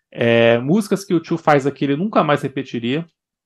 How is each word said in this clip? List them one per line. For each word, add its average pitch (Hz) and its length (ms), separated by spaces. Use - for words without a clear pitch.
É, 117 460
músicas 190 460
que 185 100
o 160 60
Tio - 180
faz 143 280
aqui, 143 180
ele 143 120
nunca 208 280
mais 147 180
repetiria, 127 640